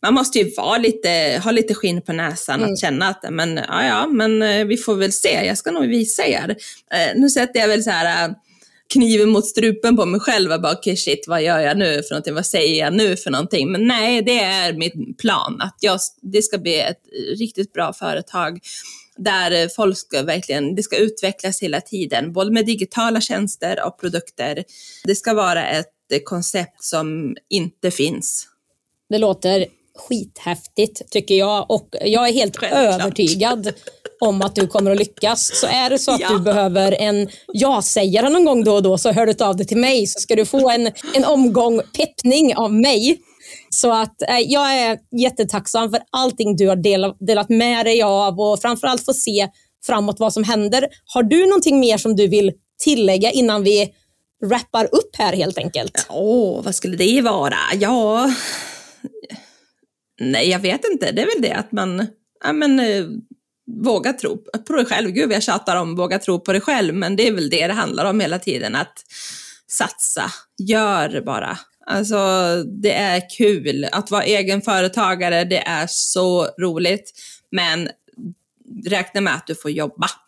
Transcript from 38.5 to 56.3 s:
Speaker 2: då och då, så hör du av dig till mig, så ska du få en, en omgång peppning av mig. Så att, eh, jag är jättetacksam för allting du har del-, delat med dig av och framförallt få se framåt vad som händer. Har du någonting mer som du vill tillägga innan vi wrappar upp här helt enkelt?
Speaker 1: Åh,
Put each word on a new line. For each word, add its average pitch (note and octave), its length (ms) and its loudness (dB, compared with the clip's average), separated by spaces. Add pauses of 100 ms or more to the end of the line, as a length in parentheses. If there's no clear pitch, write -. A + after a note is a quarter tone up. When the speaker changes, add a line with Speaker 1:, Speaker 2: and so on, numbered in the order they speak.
Speaker 2:
då G#3 120 6
och G3+ 80 4
då, F#3+ 140 4
så A3+ 140 2
hör A3 140 4
du A3 200 2
av F#3+ 120 0
dig F#3+ 100 -4
till G#3+ 100 0
mig, B3 300 2
så - 120 -6
ska - 160 0
du G#3+ 100 4
få C4+ 240 2
en, A#3 220 2 (240)
en C4+ 100 4
omgång A#3+ 560 4 (160)
peppning C#4+ 580 2
av A3 180 0
mig. B3 480 4 (480)
Så - 240 2
att, A3 280 -2
eh, B3 180 0
jag C#4 340 2
är A3+ 240 0 (220)
jättetacksam A3+ 720 -2
för A#3 80 0 (120)
allting A#3 440 0
du F#3+ 120 4
har F#3+ 80 4
del-, F#3+ 380 2 (140)
delat G#3 220 2
med A#3 360 4
dig A3+ 160 4
av G3 380 2
och G#3 220 2
framförallt B3 440 -2
få C4+ 80 0
se G3+ 340 0 (380)
framåt G#3 340 0
vad G#3+ 140 0
som A3 100 0
händer. A3 440 0 (180)
Har B3 180 0
du D#4 240 4
någonting E4 320 4
mer A3+ 180 4
som A3+ 180 0
du G3+ 120 4
vill G3 240 4 (320)
tillägga G#3+ 480 4
innan A3 320 2
vi G3+ 260 4 (560)
wrappar A3+ 400 0 (100)
upp G#4+ 220 2
här G3+ 160 0
helt F#3 240 -2
enkelt? B2+ 520 -6
Speaker 1:
Åh, G3+ 540 0